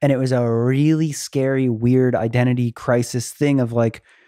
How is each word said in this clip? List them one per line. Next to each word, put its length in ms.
And 120
it 40
was 140
a 180
really 600
scary, 580
weird 460
identity 560
crisis 640
thing 260
of, 140
like, 280